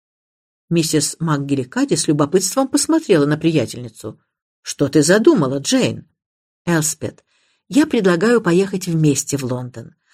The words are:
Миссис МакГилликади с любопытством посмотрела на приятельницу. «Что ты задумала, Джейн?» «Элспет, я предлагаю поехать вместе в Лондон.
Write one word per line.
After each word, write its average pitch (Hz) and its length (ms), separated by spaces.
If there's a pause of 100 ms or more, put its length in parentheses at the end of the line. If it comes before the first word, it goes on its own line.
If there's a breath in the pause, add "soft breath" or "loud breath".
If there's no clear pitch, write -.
(680)
Миссис 160 500
МакГилликади 147 760
с - 120
любопытством 170 600
посмотрела 285 580
на 151 120
приятельницу. 120 840 (420)
«Что - 280
ты 151 140
задумала, 175 560
Джейн?» 165 500 (560)
«Элспет, - 580 (460)
я 277 160
предлагаю 214 560
поехать 190 460
вместе 156 500
в 135 80
Лондон. 123 500 (180)